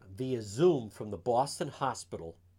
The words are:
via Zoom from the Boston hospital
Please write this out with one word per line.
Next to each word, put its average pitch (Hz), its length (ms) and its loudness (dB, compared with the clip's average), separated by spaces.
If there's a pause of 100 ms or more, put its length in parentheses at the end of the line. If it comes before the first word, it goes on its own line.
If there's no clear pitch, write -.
(140)
via 127 280 -2
Zoom 120 480 4
from 107 200 -8
the 98 60 -6
Boston 135 520 2
hospital 110 680 -6 (220)